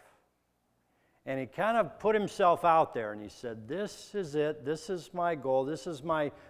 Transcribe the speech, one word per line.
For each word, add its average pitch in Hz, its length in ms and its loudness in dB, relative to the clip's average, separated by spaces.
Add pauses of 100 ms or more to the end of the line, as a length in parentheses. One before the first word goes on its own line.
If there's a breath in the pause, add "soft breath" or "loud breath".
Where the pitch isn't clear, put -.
(1200)
And 135 140 -4
he 131 80 -4
kind 214 300 0
of 196 240 0
put 214 160 4
himself 180 480 4
out 160 280 6
there 110 200 -4
and 107 100 -10
he 104 60 -12
said, 110 400 -10
"This 185 460 -8
is 170 200 -4
it. 151 300 0
This 156 260 -4
is 175 240 -8
my 175 220 0
goal. 131 280 2
This 156 220 -6
is 147 160 -8
my 156 300 0 (180 loud breath)